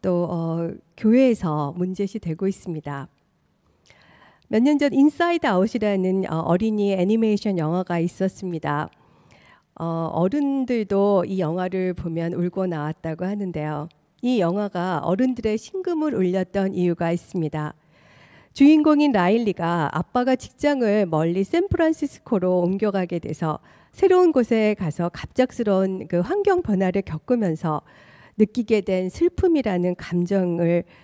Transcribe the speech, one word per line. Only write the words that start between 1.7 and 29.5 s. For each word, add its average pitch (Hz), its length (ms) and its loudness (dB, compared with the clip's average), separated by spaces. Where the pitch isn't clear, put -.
문제시 185 420 -4
되고 165 280 -6
있습니다. 156 640 -8
몇 220 140 2
년 294 160 4
전 285 140 2
인사이드 311 540 2
아웃이라는, 190 840 0
어, 160 100 -2
어린이 202 520 0
애니메이션 208 640 0
영화가 170 440 -2
있었습니다. 170 920 -4
어, 165 320 -4
어른들도 208 1120 2
이 190 140 -4
영화를 185 540 -2
보면 170 400 -4
울고 180 320 -2
나왔다고 160 580 -6
하는데요. 160 640 -6
이 247 180 0
영화가 185 680 -2
어른들의 220 520 0
심금을 320 580 -4
울렸던 190 600 -2
이유가 175 380 0
있습니다. 156 600 -6
주인공인 294 600 6
라일리가 175 800 2
아빠가 247 440 0
직장을 226 680 0
멀리 165 380 0
샌프란시스코로 285 1160 0
옮겨가게 185 600 0
돼서 156 400 -4
새로운 359 400 4
곳에 220 460 2
가서 170 300 -2
갑작스러운 190 1000 -2
그 175 120 0
환경 359 420 0
변화를 190 400 0
겪으면서 170 800 -2
느끼게 214 460 0
된 185 260 -2
슬픔이라는 226 880 0